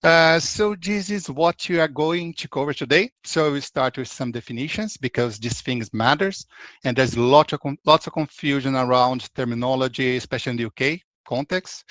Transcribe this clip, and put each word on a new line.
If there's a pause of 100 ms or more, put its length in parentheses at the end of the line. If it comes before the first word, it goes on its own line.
Uh,
so
this
is
what
you
are
going
to
cover
today. (140)
So
we
start
with
some
definitions
because
these
things
matters, (380)
and
there's
lot
of
con-,
lots
of
confusion
around
terminology,
especially
in
the
U
K (240)
context.